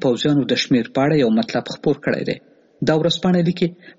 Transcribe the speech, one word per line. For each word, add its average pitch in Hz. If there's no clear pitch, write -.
پوځیانو 139
د 123
شمیر 120
په 135
اړه 147
یو 127
مطلب 113
خپور -
کړی -
دی. -
دا 151
ورځپاڼه 175
لیکي، 180